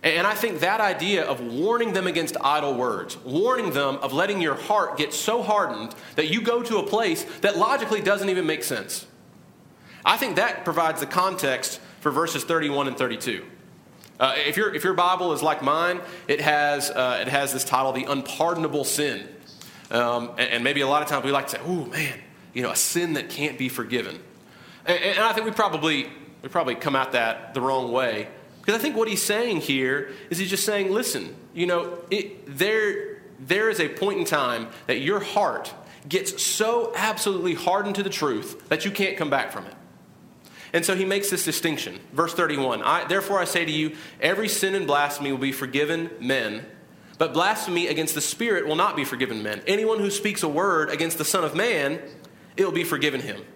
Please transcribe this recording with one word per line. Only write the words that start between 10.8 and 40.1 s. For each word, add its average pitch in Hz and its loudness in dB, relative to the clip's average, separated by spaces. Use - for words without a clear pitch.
the 143 -2
context 170 0
for 151 0
verses 147 0
thirty-one 143 2
and 127 -6
thirty-two. 113 -2
Uh, 127 4
if 147 0
your, 208 0
if 147 -2
your 185 2
Bible 180 4
is 147 0
like 151 2
mine, 165 2
it 147 2
has, 147 2
uh, 127 2
it 117 -2
has 139 2
this 131 -2
title, 135 2
The 131 -2
Unpardonable 147 0
Sin. 135 -2
Um, 120 0
and, 120 0
and 120 0
maybe 143 2
a 135 2
lot 147 2
of 147 -6
times 139 -2
we 135 0
like 139 0
to - -6
say, - -10
"Ooh, 170 -2
man, 143 -6
you 123 -4
know, 113 0
a - -2
sin 175 0
that 139 -4
can't 143 -4
be 127 -2
forgiven." 110 -4
And, 175 2
and 185 2
I 220 4
think 220 -2
we 214 -2
probably, 156 0
we 135 -10
probably 135 0
come 135 -2
at 131 0
that 113 0
the 131 0
wrong 127 0
way. 117 0
Because 208 2
I 226 0
think 277 0
what 220 2
he's 196 -2
saying 214 0
here 135 0
is 165 -2
he's 185 -2
just 190 0
saying, 202 2
"Listen, 160 -2
you 170 0
know, 175 0
it, 180 -6
there, 208 -2
there 185 2
is 196 -2
a 156 2
point 190 0
in 170 0
time 123 0
that 127 2
your 175 0
heart 190 0
gets - -2
so 226 2
absolutely 196 0
hardened 196 2
to 202 0
the 190 0
truth 123 -4
that 160 2
you 196 0
can't 196 0
come 151 -2
back 131 2
from 95 -10
it." - -16